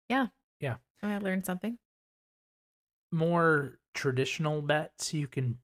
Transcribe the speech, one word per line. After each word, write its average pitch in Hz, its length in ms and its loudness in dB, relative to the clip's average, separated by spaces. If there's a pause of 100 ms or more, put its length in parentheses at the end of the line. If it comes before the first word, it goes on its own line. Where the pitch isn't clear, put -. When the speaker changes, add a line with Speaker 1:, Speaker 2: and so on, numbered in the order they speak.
Speaker 1:
Yeah. 254 200 2 (320)
Speaker 2:
Yeah. 127 160 -4 (260)
Speaker 1:
I 208 160 -2
learned 190 260 -2
something. 202 320 -4 (1300)
Speaker 2:
More 165 680 4 (140)
traditional 143 720 0
bets, 147 500 -2
you 147 140 -2
can 123 380 -2